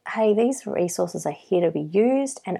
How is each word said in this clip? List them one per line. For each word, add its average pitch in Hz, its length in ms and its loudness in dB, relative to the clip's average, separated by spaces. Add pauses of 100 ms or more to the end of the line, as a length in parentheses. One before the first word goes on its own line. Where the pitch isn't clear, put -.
(140)
hey, 220 200 2
these 240 320 0
resources 175 600 -2
are 151 80 -2
here - 280 0
to 165 100 2
be 156 100 -4
used 240 640 0
and 180 140 -6